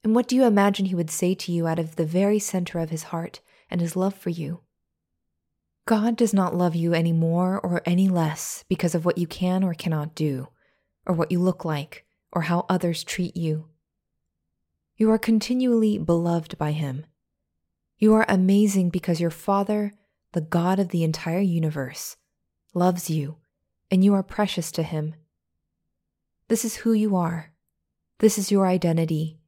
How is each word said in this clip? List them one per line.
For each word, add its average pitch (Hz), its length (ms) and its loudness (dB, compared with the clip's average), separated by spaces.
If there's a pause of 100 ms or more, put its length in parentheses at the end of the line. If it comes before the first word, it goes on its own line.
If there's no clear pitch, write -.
And 220 120 2
what 240 140 2
do 254 80 0
you 262 80 6
imagine 202 420 4
he 185 80 -2
would 170 160 -2
say 185 240 0
to 180 180 -6
you 170 140 0
out 160 120 0
of 160 180 -6
the 165 100 -2
very 196 320 2
center 185 400 -4
of 160 120 -4
his 160 140 -6
heart - 360 -10 (300)
and 175 100 -2
his 170 160 -2
love 190 180 0
for - 160 -8
you? 165 300 -8 (1200)
God 220 320 0
does 226 160 2
not 190 240 0
love 175 180 2
you 170 200 0
any 165 180 2
more 170 480 0
or 175 240 -2
any 180 240 2
less 160 600 -2
because 175 260 0
of 165 100 -2
what 175 140 0
you 175 80 -2
can 180 360 -2
or 180 120 -2
cannot 160 400 -4
do, 139 340 -4 (560)
or 185 100 -2
what 170 160 -2
you 180 80 0
look 180 260 0
like, 156 420 -6 (260)
or 170 100 -2
how 170 260 0
others 175 360 -2
treat - 320 -6
you. 156 300 -4 (1300)
You 220 140 4
are 220 80 4
continually 226 800 2
beloved 170 580 0
by 151 160 -2
him. 151 320 -4 (960)
You 214 160 6
are 220 140 4
amazing 196 600 2
because 170 300 -2
your 170 100 0
Father, 202 640 -2 (400)
the 175 80 -2
God 170 380 0
of 190 100 0
the 170 140 0
entire 165 380 -2
universe, 156 760 -2 (580)
loves 180 340 0
you, 156 280 -4 (540)
and 190 140 6
you 202 80 6
are 196 100 2
precious 196 500 -4
to 165 100 -2
him. 156 320 -6 (1300)
This 226 160 0
is 220 120 -6
who 226 160 0
you 208 240 2
are. 170 360 -4 (680)
This 214 200 4
is 196 140 -2
your 196 140 4
identity. 165 800 0